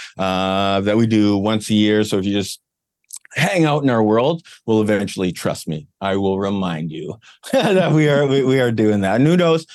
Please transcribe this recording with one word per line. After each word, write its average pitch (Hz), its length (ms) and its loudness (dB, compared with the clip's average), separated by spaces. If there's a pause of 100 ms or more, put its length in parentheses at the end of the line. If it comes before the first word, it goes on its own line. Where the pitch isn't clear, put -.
(180)
uh, 95 640 0
that 104 160 0
we 117 100 4
do 107 300 2
once 104 320 -2
a 107 60 0
year. 107 280 2
So 104 160 -2
if 95 60 -4
you 101 80 -2
just 101 260 -6 (760)
hang 175 300 0
out 151 180 0
in 139 80 0
our 113 120 2
world, 123 400 2 (240)
we'll 110 140 2
eventually, 98 500 -2
trust - 360 -6
me, 78 200 -8 (140)
I 98 140 -2
will 98 240 0
remind 92 520 -4
you 78 240 -12 (180)
<laughs> - 180 -20
that 190 400 0
we 151 180 2
are, 143 180 2
we, 135 160 2
we 131 160 2
are 123 120 2
doing 107 300 0
that. 95 160 0
And 135 100 2
who 170 100 4
knows, 165 380 2